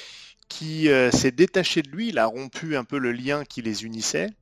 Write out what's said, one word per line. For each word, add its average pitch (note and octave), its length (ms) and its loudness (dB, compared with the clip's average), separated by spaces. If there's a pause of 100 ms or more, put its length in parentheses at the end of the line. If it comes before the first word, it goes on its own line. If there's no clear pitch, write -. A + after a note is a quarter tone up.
(500)
qui, D#3 400 0
euh, B2+ 220 6
s'est C3 200 4
détaché E3+ 500 2
de C#3 80 -4
lui, G#3 200 -6
il D3+ 100 -2
a A2+ 60 4
rompu C3+ 500 -4
un B2+ 80 -2
peu C#3+ 140 -6
le B2 160 0
lien C3+ 320 -4
qui - 160 -12
les A2 240 -4
unissait. A2+ 460 -4 (100)